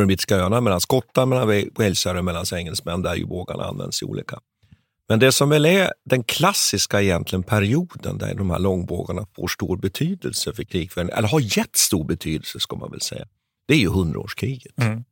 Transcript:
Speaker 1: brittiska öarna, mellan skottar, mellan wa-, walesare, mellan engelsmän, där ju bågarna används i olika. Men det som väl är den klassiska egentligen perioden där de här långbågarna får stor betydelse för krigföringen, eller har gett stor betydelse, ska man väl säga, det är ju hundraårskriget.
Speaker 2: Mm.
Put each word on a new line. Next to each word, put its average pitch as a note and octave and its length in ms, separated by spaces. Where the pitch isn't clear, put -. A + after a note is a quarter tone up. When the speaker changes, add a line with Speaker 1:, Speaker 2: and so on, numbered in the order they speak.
Speaker 1:
brittiska F#2+ 280
öarna, G2 260
mellan F#2+ 200
skottar, C3 440
mellan B2+ 240
wa-, G#2 260
walesare, F#2 460
mellan E2+ 320
engelsmän, F2 480
där E2+ 140
ju - 100
bågarna E2+ 400
används G1+ 360
i - 40
olika. G1+ 340
Men A2 100
det C3 120
som C#3+ 180
väl D3+ 160
är F#3 280
den B2+ 180
klassiska - 800
egentligen F#2 420
perioden G#2+ 760
där G2+ 180
de F#2+ 140
här E2+ 100
långbågarna F#2 760
får F#2 120
stor F2+ 300
betydelse D3 760
för - 100
krigföringen, F2 540
eller A2 100
har B2 300
gett - 180
stor - 280
betydelse, - 560
ska - 160
man - 160
väl C#2+ 100
säga, - 240
det C#3 60
är D#3+ 40
ju G2+ 120
hundraårskriget. F2+ 920
Speaker 2:
Mm. A2+ 300